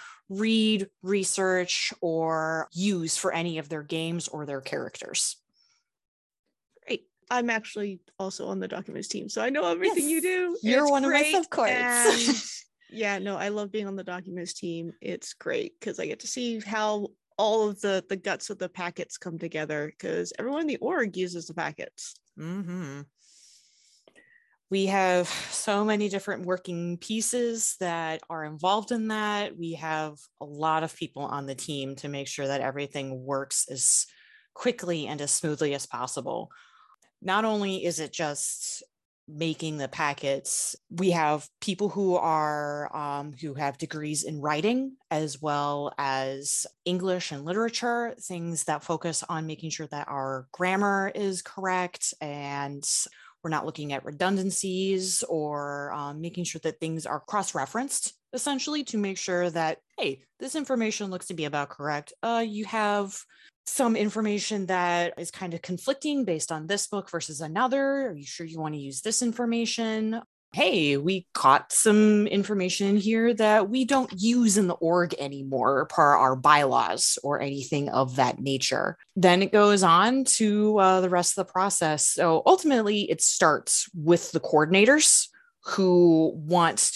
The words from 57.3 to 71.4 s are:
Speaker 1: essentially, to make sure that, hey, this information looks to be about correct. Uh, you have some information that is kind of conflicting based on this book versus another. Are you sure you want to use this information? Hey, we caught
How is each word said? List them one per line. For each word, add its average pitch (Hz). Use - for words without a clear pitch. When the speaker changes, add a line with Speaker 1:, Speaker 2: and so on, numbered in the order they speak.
Speaker 1:
essentially, 285
to -
make 196
sure 175
that, 160
hey, 139
this 262
information 226
looks 185
to 190
be 160
about 143
correct. 147
Uh, 233
you 214
have 208
some 233
information 208
that 175
is 170
kind 180
of 170
conflicting 269
based 165
on 156
this 202
book 196
versus 156
another. 262
Are 196
you 143
sure -
you 160
want 156
to 147
use 139
this 226
information? 226
Hey, 165
we 180
caught -